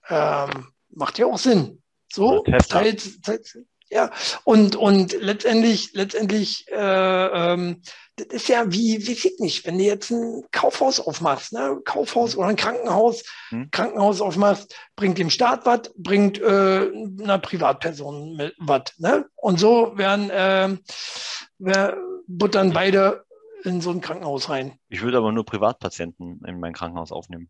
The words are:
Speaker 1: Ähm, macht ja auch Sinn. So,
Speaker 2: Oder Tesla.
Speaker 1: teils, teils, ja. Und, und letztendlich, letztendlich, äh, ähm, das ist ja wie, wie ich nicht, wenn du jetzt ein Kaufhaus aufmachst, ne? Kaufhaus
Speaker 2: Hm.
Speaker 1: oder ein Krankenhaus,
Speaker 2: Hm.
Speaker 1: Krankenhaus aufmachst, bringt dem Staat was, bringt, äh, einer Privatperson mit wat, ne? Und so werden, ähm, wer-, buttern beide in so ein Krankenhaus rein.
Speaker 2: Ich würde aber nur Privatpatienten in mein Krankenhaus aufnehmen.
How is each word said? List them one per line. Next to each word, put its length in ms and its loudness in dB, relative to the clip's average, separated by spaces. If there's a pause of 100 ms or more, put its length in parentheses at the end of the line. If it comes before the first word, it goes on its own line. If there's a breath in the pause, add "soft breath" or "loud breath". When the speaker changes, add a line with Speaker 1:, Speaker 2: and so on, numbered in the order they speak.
Speaker 1:
Ähm, 640 -2 (160)
macht 300 -6
ja 80 4
auch 100 -2
Sinn. 460 2 (280)
So, 300 2
Speaker 2:
Oder 160 2
Tesla. 240 4
Speaker 1:
teils, 400 -2
teils, 360 -8 (320)
ja. 200 0 (340 loud breath)
Und, 320 6
und 460 4
letztendlich, 720 2
letztendlich, 800 -2
äh, 20 -8 (800)
ähm, 280 -4 (360 loud breath)
das 100 -12
ist 200 -8
ja 240 2
wie, 340 0
wie 60 -4
ich 280 -2
nicht, 260 -4
wenn 120 -4
du 60 2
jetzt 260 0
ein 440 -4
Kaufhaus 480 2
aufmachst, 520 -4
ne? 300 -4
Kaufhaus 500 -2
Speaker 2:
Hm. 60 -6
Speaker 1:
oder 100 0
ein 60 2
Krankenhaus, 680 0 (260 loud breath)
Speaker 2:
Hm. 220 -8
Speaker 1:
Krankenhaus 500 0
aufmachst, 520 0 (220 loud breath)
bringt 220 0
dem 120 0
Staat 360 0
was, 320 2
bringt, 420 2
äh, 520 2 (300)
einer 180 2
Privatperson 1000 -4
mit 220 -8
wat, 400 -2
ne? 260 2 (100)
Und 240 0
so 380 4
werden, 340 0
ähm, 480 2 (760 loud breath)
wer-, 400 0 (300)
buttern 460 2
beide 520 2 (380)
in 180 -4
so 100 -4
ein 100 -4
Krankenhaus 480 -8
rein. 380 -6
Speaker 2:
Ich 140 -10
würde 160 0
aber 160 2
nur 120 -2
Privatpatienten 1040 -4
in 120 -12
mein 140 -8
Krankenhaus 380 -10
aufnehmen. 380 -14